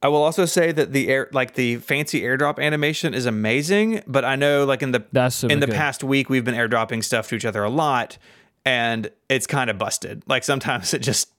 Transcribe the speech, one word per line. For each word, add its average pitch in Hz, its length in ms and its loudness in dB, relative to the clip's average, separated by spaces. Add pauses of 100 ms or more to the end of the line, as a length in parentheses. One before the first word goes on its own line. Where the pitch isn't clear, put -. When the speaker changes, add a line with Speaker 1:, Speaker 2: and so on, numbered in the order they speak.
Speaker 1:
I 139 60 2
will 147 140 4
also 160 220 2
say 170 280 2
that 151 200 0
the 135 160 0
air, 131 240 0
like, 127 220 -2
the 120 220 0
fancy 147 440 -2
AirDrop 135 380 0
animation 151 560 0
is 123 100 -2
amazing, 147 800 0
but 131 200 0
I 135 100 0
know, 143 300 4
like, 135 160 0
in 131 100 -2
the 120 180 0
Speaker 2:
That's 127 260 2
super 120 180 0
Speaker 1:
in 143 60 2
the 143 60 2
Speaker 2:
good. 113 80 0
Speaker 1:
past 147 300 -2
week 135 240 2
we've 131 160 2
been 123 100 0
AirDropping 113 480 0
stuff 113 280 -2
to - 40 -4
each 113 120 -4
other 104 180 -2
a 107 60 0
lot, 139 480 -2 (480)
and 117 440 0 (200)
it's 135 160 2
kinda 127 260 -2
busted. 104 540 -6
Like, 131 180 0
sometimes 131 500 -2
<laughs> - 0 -
it 139 60 -2
just 123 380 -2